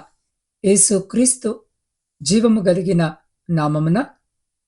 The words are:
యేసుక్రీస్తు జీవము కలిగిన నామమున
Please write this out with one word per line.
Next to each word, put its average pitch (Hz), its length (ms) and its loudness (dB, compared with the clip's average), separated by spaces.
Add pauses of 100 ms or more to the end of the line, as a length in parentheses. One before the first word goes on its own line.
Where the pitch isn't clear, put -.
(720)
యేసుక్రీస్తు 214 800 0 (800)
జీవము 220 400 2
కలిగిన 175 340 0 (440)
నామమున 156 500 0 (680)